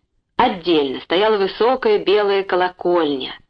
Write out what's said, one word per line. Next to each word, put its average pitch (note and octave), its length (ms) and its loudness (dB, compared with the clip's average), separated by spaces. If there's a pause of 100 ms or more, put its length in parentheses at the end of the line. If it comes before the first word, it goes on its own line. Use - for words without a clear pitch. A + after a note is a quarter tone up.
(360)
отдельно E3 640 0
стояла G#3 360 0
высокая G#3+ 640 0
белая G3 460 0
колокольня. F3 960 -2 (120)